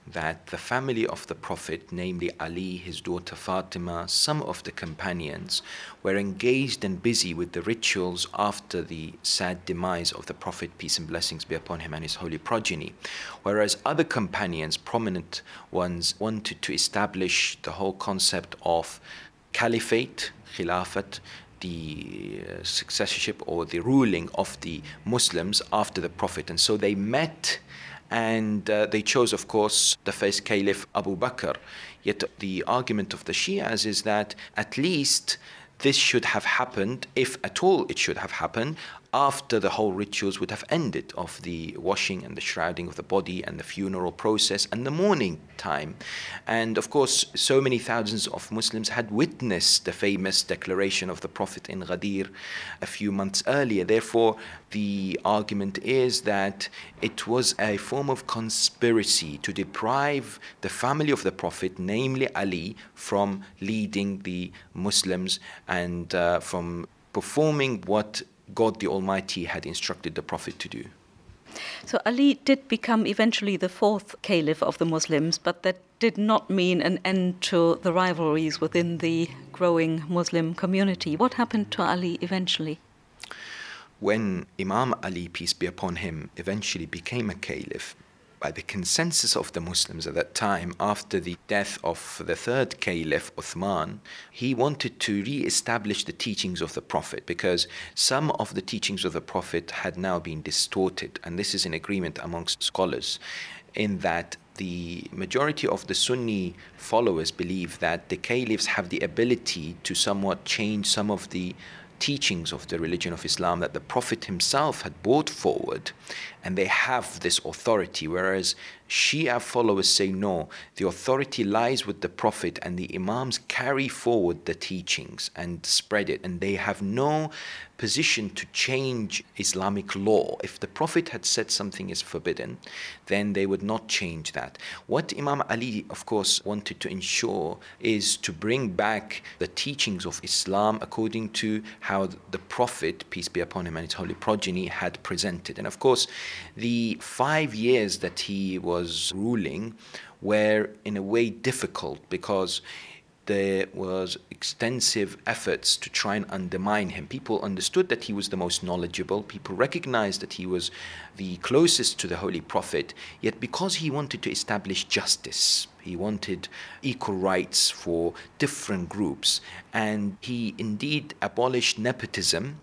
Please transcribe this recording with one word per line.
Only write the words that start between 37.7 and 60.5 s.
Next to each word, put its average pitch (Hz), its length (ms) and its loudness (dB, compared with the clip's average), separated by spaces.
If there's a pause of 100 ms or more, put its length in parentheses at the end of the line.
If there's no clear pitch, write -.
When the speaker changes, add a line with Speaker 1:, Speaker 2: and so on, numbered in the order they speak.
Speaker 1:
it - 100 -4
should - 200 0
have - 140 -6
happened, 117 440 -2 (380)
after 135 440 4
the 95 120 4
whole 107 220 2
rituals 98 480 -2
would - 100 -2
have 104 180 -6
ended 147 480 0
of - 240 -8
the 85 380 -6
washing 92 440 0
and - 140 -12
the - 40 -6
shrouding 87 460 -2
of - 100 -10
the - 60 -6
body 92 420 0
and 76 140 -6
the 76 60 -10
funeral 95 480 -2
process 101 580 2
and 117 140 -2
the 135 60 -2
mourning 147 500 2 (160)
time. 76 380 -2 (520)
And 113 300 2
of 107 140 0
course, 135 340 4 (100)
so 135 280 6
many 131 160 4
thousands 110 480 0
of - 260 -8
Muslims 110 380 -2
had 117 200 -2
witnessed 110 760 2
the 90 60 0
famous 95 500 2
declaration 95 680 0
of 87 140 -6
the 90 60 -6
Prophet - 420 -6
in 92 120 -6
Ghadir 95 460 -2 (540)
a 95 40 -2
few 104 240 -2
months 98 360 0
earlier. 120 380 2
Therefore, 110 520 6 (360)
the 101 520 0
argument 101 540 2
is 127 440 2
that 101 460 0 (320)
it - 260 -4
was 117 320 4
a 104 200 2
form 139 320 -2
of 127 160 -2
conspiracy 110 1120 2
to - 120 -4
deprive 127 880 0 (220)